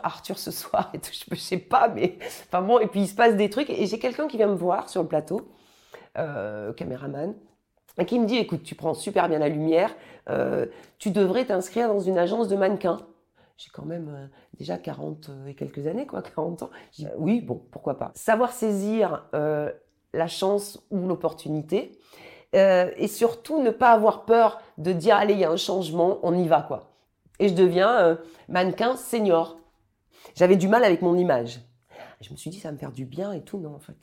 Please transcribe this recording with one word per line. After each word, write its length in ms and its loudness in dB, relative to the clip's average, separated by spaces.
Arthur, 340 -8
ce 140 -10
soir ? » 420 -4
Et 60 -10
tout, 140 -14
je, 100 -12
je 60 -6
sais 180 -4
pas, 300 2
mais, 320 -2
enfin 140 -2
bon, 180 4
et 80 2
puis 140 -2
il 60 0
se 80 -10
passe 200 6
des 140 2
trucs. 200 -2
Et 160 -2
j'ai 120 -4
quelqu'un 300 -4
qui 80 -8
vient 120 4
me 80 2
voir 340 -2
sur 120 -4
le 60 -2
plateau, 420 -4
euh, 560 -6
caméraman, 600 -10
et 80 0
qui 140 0
me 60 2
dit, « 120 0
Écoute, 260 -4
tu 120 -14
prends 180 -4
super 360 -2
bien 100 0
la 80 2
lumière, 480 0
euh, 360 -2
tu 140 -4
devrais 340 2
t'inscrire 420 -2
dans 140 0
une 160 0
agence 320 0
de 80 0
mannequins. » 420 0
J'ai 160 -20
quand 120 -14
même, 240 -10
euh, 180 -16
déjà 200 -8
quarante 540 -12
et 80 -16
quelques 320 -8
années, 180 -6
quoi, 160 -10
<laughs> 140 -16
quarante 280 -6
ans. 60 -12
Je 120 -16
dis, 40 -10
euh, 100 -12
oui, 240 0
bon, 300 -8
pourquoi 260 -6
pas. 180 -8
Savoir 380 0
saisir, 800 -2
euh, 380 -2
la 140 -2
chance 640 -4
ou 160 -2
l'opportunité, 920 -4
euh, 400 4
et 120 -2
surtout 540 -2
ne 100 2
pas 200 6
avoir 340 4
peur 360 4
de 160 -2
dire, 220 4
allez, 180 4
il 60 0
y 60 2
a 60 2
un 60 0
changement, 680 0
on 100 2
y 140 2
va, 140 4
quoi. 320 -10
Et 100 4
je 60 0
deviens, 440 4
euh, 160 6
mannequin 480 0
senior. 640 0
J'avais 200 6
du 120 4
mal 160 6
avec 180 4
mon 140 2
image. 440 0
Je 100 -20
me 60 -20
suis 120 -12
dit, 100 -12
ça 100 -10
va 40 -8
me 60 -12
faire 120 -10
du 140 -10
bien 260 -8
et 100 -8
tout. 180 -10
Non, 160 -12
en 40 -20
fait, 240 -20